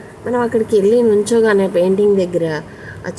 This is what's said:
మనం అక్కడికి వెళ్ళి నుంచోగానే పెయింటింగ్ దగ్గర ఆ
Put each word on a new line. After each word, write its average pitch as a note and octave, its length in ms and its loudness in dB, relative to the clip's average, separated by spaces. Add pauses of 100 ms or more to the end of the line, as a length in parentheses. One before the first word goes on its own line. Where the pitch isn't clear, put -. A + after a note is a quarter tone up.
(260)
మనం B3 140 -2
అక్కడికి A3+ 400 0
వెళ్ళి A3 220 4
నుంచోగానే G#3 640 2
పెయింటింగ్ F#3+ 480 2
దగ్గర E3 460 -2 (440)
ఆ F#3 120 -8